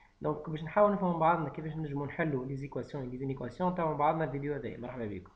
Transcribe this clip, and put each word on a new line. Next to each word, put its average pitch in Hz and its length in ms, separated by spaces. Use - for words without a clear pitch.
دونك 151 300
باش 156 140
نحاول 208 280
نفهموا 175 260
بعضنا 160 300
كيفاش 156 280
نجموا 143 300
نحلوا 139 400
لي 139 100
زيكواسيون 135 540
لي 127 60
زينيكواسيون 135 580
تاع 165 180
بعضنا 156 320
الفيديو 139 300
هذايا. 117 240
مرحبا 120 280
بكم. 98 300